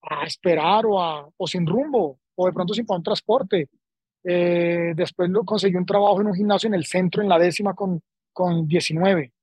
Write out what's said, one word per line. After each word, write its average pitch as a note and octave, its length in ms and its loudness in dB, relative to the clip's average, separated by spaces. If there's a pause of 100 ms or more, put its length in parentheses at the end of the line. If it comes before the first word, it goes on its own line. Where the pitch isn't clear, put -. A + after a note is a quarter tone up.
a D3+ 240 -8
esperar E3+ 600 0
o, G3+ 160 0
a, D3+ 360 -6
o F#3 100 -6
sin F3 180 -4
rumbo, G#3 540 -2 (160)
o F3+ 100 0
de F3+ 80 0
pronto F3+ 200 -4
sin A3+ 120 -4
pa' F#3+ 120 -2
un E3+ 60 -6
transporte. G3+ 680 -2 (560)
Eh, F3 720 0
después F3+ 340 -2
lo, F#3+ 140 0
conseguí F#3+ 320 0
un F3+ 100 0
trabajo G3+ 360 2
en G#3 60 0
un G3+ 60 0
gimnasio G#3 340 0
en G#3+ 80 0
el E3 100 -2
centro, F#3 360 0
en G#3 80 0
la E3+ 100 6
décima E3+ 340 2
con, F3+ 280 -4 (300)
con E3+ 360 0
diecinueve. E3 760 0